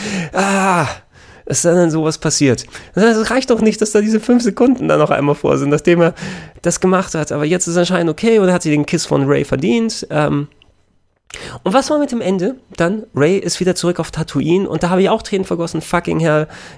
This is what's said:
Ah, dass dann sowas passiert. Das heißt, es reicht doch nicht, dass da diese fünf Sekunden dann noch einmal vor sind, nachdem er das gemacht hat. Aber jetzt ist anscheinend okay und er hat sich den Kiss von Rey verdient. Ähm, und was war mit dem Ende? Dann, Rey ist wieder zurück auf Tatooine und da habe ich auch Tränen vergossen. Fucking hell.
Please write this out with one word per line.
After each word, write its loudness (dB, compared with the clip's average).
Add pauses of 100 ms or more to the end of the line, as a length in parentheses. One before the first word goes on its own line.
(340)
Ah, 0 (640)
dass -2
dann 4
sowas -2
passiert. 0 (300)
Das 2
heißt, 4
es -2
reicht 0
doch 2
nicht, 2
dass 0
da 4
diese 2
fünf 2
Sekunden 2
dann 4
noch 2
einmal 2
vor 0
sind, -2
nachdem 2
er 2 (480)
das -2
gemacht 0
hat. -4
Aber -2
jetzt -2
ist -2
anscheinend 0
okay 2
und 4
er 2
hat -2
sich 0
den 2
Kiss -2
von 0
Rey 2
verdient. -2
Ähm, -2 (1160)
und -4
was 2
war 2
mit -2
dem -4
Ende? -2 (220)
Dann, -2 (120)
Rey 2
ist -4
wieder 0
zurück -2
auf -4
Tatooine -2
und -4
da 0
habe 2
ich 2
auch 0
Tränen -4
vergossen. -4
Fucking -2
hell. 2 (300)